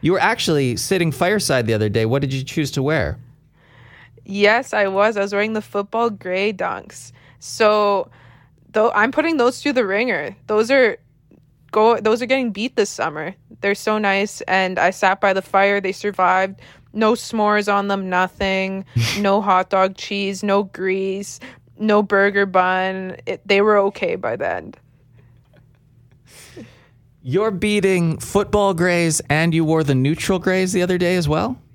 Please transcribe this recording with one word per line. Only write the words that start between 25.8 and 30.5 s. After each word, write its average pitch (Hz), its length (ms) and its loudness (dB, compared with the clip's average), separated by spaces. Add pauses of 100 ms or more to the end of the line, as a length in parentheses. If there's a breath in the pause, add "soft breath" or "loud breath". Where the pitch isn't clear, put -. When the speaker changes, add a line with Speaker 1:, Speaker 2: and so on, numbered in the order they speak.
Speaker 1:
You're 190 300 0
beating 190 680 0
football 202 540 0
grays, 170 560 0
and 160 240 2
you 160 100 2
wore 156 200 2
the 139 120 2
neutral 156 440 0
grays 185 340 0